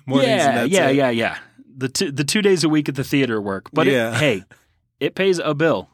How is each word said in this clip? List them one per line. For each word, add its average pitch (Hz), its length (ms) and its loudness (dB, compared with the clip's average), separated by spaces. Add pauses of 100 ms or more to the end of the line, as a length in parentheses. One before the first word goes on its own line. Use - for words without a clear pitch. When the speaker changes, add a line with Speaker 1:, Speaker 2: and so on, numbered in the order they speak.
Speaker 1:
mornings, 135 240 2
Speaker 2:
Yeah, 175 180 2
Speaker 1:
and 123 80 0
that's 120 160 0
Speaker 2:
yeah, 170 160 2
Speaker 1:
it. 139 80 2
Speaker 2:
yeah, 131 140 2
yeah. 113 260 -2 (400)
The 131 140 -4
two, 175 200 -2
the 143 140 -4
two 214 160 0
days 190 240 2
a 160 60 4
week 151 180 0
at 139 60 -4
the 135 100 -6
theater 123 340 0
work, 98 320 -8
but - 160 0
it, 139 60 4
Speaker 1:
Yeah. 117 260 0
Speaker 2:
hey, 117 260 0 (540)
it - 160 -4
pays 185 240 0
a 151 160 -2
bill. 143 400 0